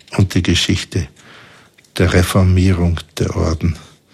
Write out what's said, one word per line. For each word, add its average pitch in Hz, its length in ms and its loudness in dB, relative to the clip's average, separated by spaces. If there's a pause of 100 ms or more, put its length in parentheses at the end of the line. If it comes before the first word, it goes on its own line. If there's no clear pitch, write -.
(160)
und 98 200 0
die 87 80 0
Geschichte - 680 -2 (880)
der 87 160 2
Reformierung 90 840 2 (180)
der - 180 -4
Orden, 82 420 -2 (360)